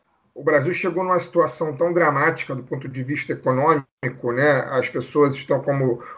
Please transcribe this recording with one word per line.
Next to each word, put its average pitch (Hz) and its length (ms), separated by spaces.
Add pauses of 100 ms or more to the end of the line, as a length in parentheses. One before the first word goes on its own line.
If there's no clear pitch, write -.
(340)
o 135 80
Brasil 151 300
chegou 180 320
numa 180 160
situação 156 560
tão 170 160
dramática 156 600
do 127 80
ponto 139 260
de 131 160
vista 139 280
econômico, 135 1000
né? 139 380
As 131 180
pessoas 143 460
estão, - 260
como 139 240
o 120 180 (160)